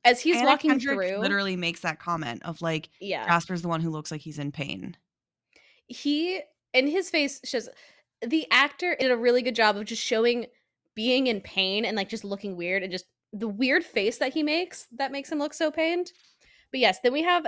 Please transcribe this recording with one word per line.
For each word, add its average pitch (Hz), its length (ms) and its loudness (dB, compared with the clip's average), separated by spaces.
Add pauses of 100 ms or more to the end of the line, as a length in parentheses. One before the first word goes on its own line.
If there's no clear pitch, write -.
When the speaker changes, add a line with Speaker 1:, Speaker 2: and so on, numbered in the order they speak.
Speaker 1:
As 247 160 8
he's 330 180 2
Speaker 2:
Anna 247 80 4
Speaker 1:
walking 294 240 4
Speaker 2:
Kendrick 277 260 0 (140)
Speaker 1:
through 196 80 -4
Speaker 2:
literally 196 380 0
makes 170 240 -4
that 160 200 -4
comment 156 440 -4
of, 165 180 -8
like, 160 260 -4 (120)
Speaker 1:
Yeah. 160 260 -6
Speaker 2:
Jasper's 170 360 0
the 175 60 -4
one 165 140 -2
who 165 80 -2
looks 151 200 -8
like 151 120 -10
he's 147 160 -12
in 143 120 -4
pain. 147 460 -10 (920)
Speaker 1:
He, 311 520 -2 (320)
and 262 160 4
his 349 220 -2
face 285 340 0
shows, 226 240 -6 (540)
the 285 280 0
actor 285 480 2
did 262 120 2
a 247 60 4
really 240 260 4
good 233 120 -2
job 214 220 4
of 208 80 -6
just 220 180 -8
showing 233 440 2 (480)
being 254 320 2
in 226 160 0
pain 196 420 0
and, 214 120 -2
like, 196 120 -2
just 220 160 -8
looking 196 320 -8
weird 180 260 -2
and 190 80 -6
just 180 140 -6 (280)
the 214 160 -6
weird 262 360 2
face 214 340 0
that 269 140 -2
he 311 100 0
makes 320 440 -2 (100)
that 269 160 -4
makes 277 180 -8
him 311 80 -4
look 294 140 -4
so 311 180 0
pained. 339 400 -2 (600)
But 262 100 -2
yes, 202 220 6
then 247 100 4
we 302 100 0
have 349 260 2